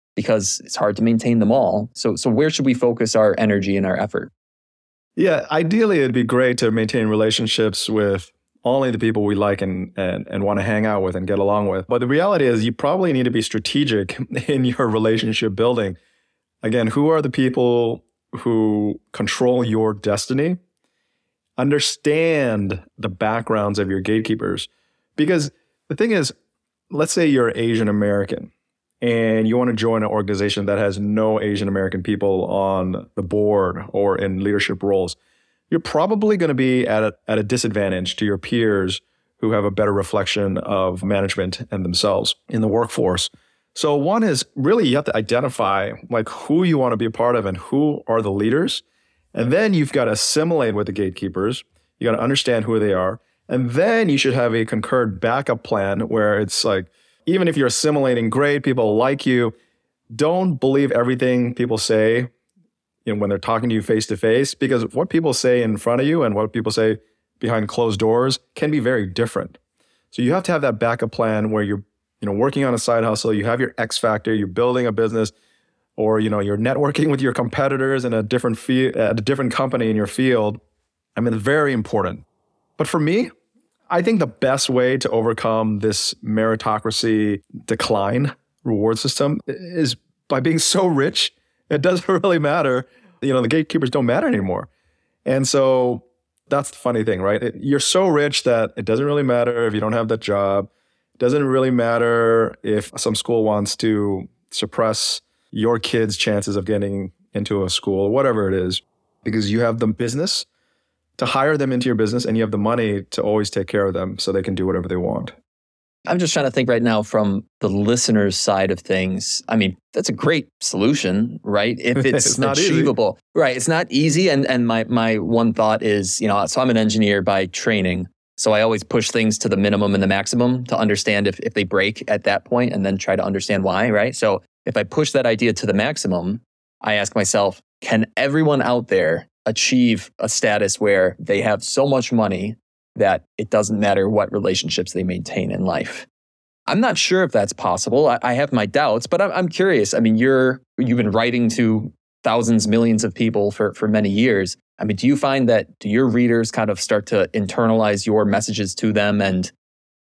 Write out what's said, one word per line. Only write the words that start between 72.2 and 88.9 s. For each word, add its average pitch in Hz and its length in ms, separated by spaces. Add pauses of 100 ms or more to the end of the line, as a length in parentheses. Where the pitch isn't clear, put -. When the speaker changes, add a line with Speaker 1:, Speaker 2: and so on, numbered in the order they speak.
Speaker 2:
you 104 60
know, 101 60
working 139 320
on 127 100
a 113 40
side 117 260
hustle, 110 280
you 107 120
have 120 160
your - 180
X 117 200
factor, 110 360
you're 104 120
building 120 400
a 113 60
business, 110 400 (640)
or, 110 240
you 107 100
know, 104 100
you're 101 180
networking 143 520
with 139 100
your 131 120
competitors 135 720
in 120 80
a 110 100
different 113 360
fie-, 131 300
at 113 300
a 110 40
different 131 300
company 127 380
in 107 60
your 104 100
field. 113 540 (560)
I 117 40
mean, 117 180
very 139 340
important. 101 520 (520)
But 147 120
for 165 120
me, 185 300 (600)
I 175 80
think 202 200
the 147 60
best 135 440
way 127 260
to - 140
overcome 110 720
this 107 340 (100)
meritocracy 110 1160 (240)
decline 113 680 (300)
reward 113 340